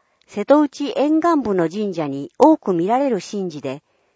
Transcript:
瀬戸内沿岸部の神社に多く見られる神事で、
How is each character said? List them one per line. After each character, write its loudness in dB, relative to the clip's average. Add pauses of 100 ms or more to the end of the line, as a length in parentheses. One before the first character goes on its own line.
(260)
瀬 -8
戸 6
内 -4
沿 2
岸 0
部 -2
の 0
神 -6
社 -4
に -8
多 6
く -4
見 0
ら 0
れ 0
る -2
神 -8
事 -12
で、 -10 (340)